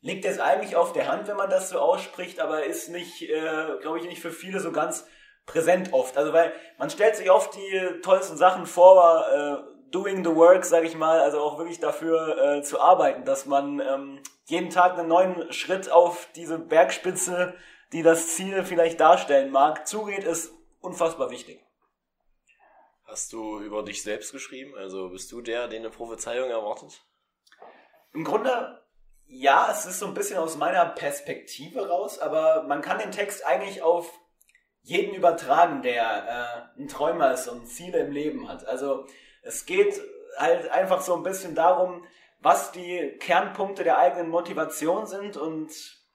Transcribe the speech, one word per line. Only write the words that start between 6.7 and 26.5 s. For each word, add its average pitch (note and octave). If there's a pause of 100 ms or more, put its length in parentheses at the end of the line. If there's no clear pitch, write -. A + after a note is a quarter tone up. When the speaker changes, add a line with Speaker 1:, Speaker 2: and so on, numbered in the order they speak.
Speaker 1:
man D3+
stellt -
sich F#3
oft -
die F#3+
tollsten F#3
Sachen F3+
vor, F3
äh, C#3+
doing F#3+
the E3
work, F3
sag E3
ich D#3+
mal, D#3+
also D3
auch D3
wirklich E3+
dafür, D3+
äh, C#3+
zu C#3+
arbeiten, D3
dass C3+
man, C#3+
ähm, C#3 (240)
jeden F3+
Tag F3+
einen E3+
neuen F3
Schritt -
auf F3
diese E3
Bergspitze, F3+ (380)
die E3
das E3
Ziel F#3+
vielleicht E3
darstellen D3
mag, C3+
zugeht, G3+
ist - (280)
unfassbar E3
wichtig. B2 (1400)
Speaker 2:
Hast -
du G#2+
über G#2
dich G#2
selbst -
geschrieben? C3+
Also F#2+
bist F#2
du A#2+
der, A#2
den A2
eine A2+
Prophezeiung A#2+